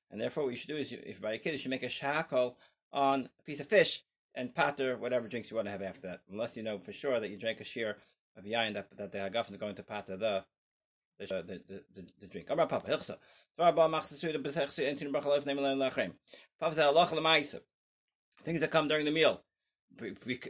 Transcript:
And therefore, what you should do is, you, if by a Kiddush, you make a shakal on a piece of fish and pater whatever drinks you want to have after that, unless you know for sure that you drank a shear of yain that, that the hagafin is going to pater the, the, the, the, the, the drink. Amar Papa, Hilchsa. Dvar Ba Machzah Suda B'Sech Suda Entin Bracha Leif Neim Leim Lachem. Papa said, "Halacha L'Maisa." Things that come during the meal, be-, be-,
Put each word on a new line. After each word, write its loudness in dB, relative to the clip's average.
And -8
therefore, -2
what 0
you -8
should -10
do -6
is, -6
you, -12
if -14
by -2
a -4
Kiddush, -6
you -4
make -4
a -4
shakal 0
on 2
a -20
piece -10
of -10
fish 6
and -6
pater 0
whatever -2
drinks -8
you -8
want -2
to -4
have -6
after -8
that, -10
unless -6
you -10
know -6
for -12
sure 0
that -4
you -10
drank -4
a -12
shear -4
of -18
yain 0
that, -10
that -8
the -6
hagafin -2
is -14
going -6
to -14
pater -10
the, 0
the, -10
the, -6
the, -14
the, -16
the -18
drink. -14
Amar 2
Papa, -4
Hilchsa. -4
Dvar 6
Ba 8
Machzah -4
Suda -4
B'Sech -2
Suda 0
Entin -6
Bracha 0
Leif 4
Neim 0
Leim 2
Lachem. 0
Papa 0
said, 6
"Halacha 6
L'Maisa." 4
Things 0
that 0
come 4
during 2
the 2
meal, 6
be-, -10
be-, -4